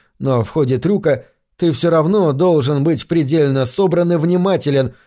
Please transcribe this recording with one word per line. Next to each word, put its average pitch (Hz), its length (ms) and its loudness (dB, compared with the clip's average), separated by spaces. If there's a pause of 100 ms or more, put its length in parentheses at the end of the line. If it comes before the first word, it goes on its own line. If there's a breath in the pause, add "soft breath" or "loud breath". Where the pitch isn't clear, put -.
(200 loud breath)
но 127 240 0
в 98 80 -10
ходе 131 260 0
трюка 160 480 0 (320 loud breath)
ты 170 140 0
все 170 180 -2
равно 165 420 2
должен 147 520 0
быть 151 240 -2
предельно 143 580 0
собран 175 480 0
и 175 40 2
внимателен, 165 760 0 (140 soft breath)